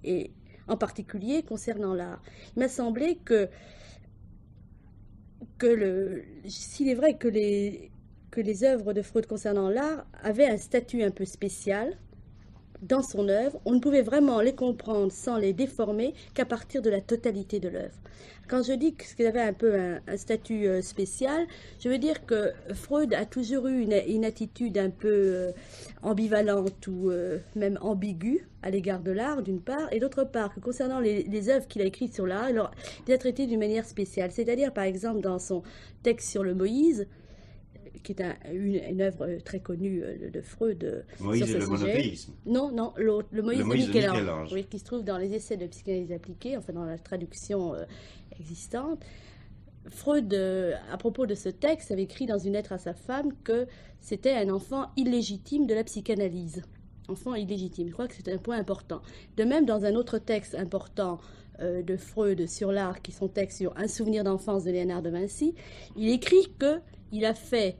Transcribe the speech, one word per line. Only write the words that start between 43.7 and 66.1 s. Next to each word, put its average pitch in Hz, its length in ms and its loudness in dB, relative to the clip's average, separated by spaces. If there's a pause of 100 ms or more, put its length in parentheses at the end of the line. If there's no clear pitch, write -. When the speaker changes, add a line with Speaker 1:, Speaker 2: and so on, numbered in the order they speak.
Speaker 2:
de 101 60 -2
Speaker 1:
Michel-Ange. 117 260 4
Speaker 2:
Michel-Ange. 78 360 -2
Speaker 1:
Oui, 196 140 -4
qui 208 120 -10
se - 40 -18
trouve 240 200 -6
dans 190 140 -2
les 196 160 -2
essais 220 220 -4
de 180 100 -6
psychanalyse 180 440 -4
appliquée, 175 460 -8
enfin 190 160 -10
dans 170 120 -6
la 165 140 -8
traduction, 175 760 -6
euh, 82 100 -6 (540)
existante. 240 640 -8 (840)
Freud, 277 420 0
euh, 190 400 0 (180)
à 151 60 -8
propos 233 300 0
de 202 80 0
ce 190 160 -4
texte, 311 400 0
avait 196 140 0
écrit 196 200 -6
dans 220 140 0
une 196 160 -2
lettre 208 180 -4
à 180 60 -6
sa - 160 -8
femme 277 380 -4 (120)
que 240 220 0 (340)
c'était 262 320 0
un 214 160 2
enfant 196 380 -2 (100)
illégitime 247 680 0
de 220 80 2
la 220 100 0
psychanalyse. 180 800 -4 (460)
Enfant 240 260 -6
illégitime, 185 540 -4
je 170 40 -10
crois 240 160 -6
que - 60 -12
c'est - 180 -8
un 190 60 -4
point 233 180 -4
important. 190 460 -6 (340)
De 220 80 4
même, 277 220 6
dans 208 180 2
un 208 100 4
autre 240 220 0
texte 214 380 -2
important, 185 640 -4 (420)
euh, 180 220 -2
de 185 160 -2
Freud 190 500 0
sur 196 240 -2
l'art, 190 300 -2
qui - 80 -12
est - 40 -14
son 196 140 -2
texte 190 300 -2
sur 185 180 -2
Un 208 120 -2
souvenir 214 360 0
d'enfance 196 400 0
de 180 60 0
Léonard 180 320 0
de 170 80 -2
Vinci, 202 440 0 (420)
il 214 120 2
écrit 302 500 8